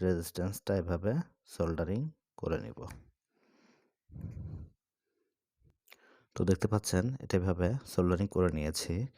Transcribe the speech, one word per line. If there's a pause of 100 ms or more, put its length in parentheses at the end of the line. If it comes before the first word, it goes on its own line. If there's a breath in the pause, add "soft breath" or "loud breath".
রেজিস্ট্যান্সটা
এভাবে (320)
সোল্ডারিং (260)
করে
নিব। (3500 soft breath)
তো
দেখতে
পাচ্ছেন,
এটা
এভাবে (180)
সোল্ডারিং
করে
নিয়েছি। (220 loud breath)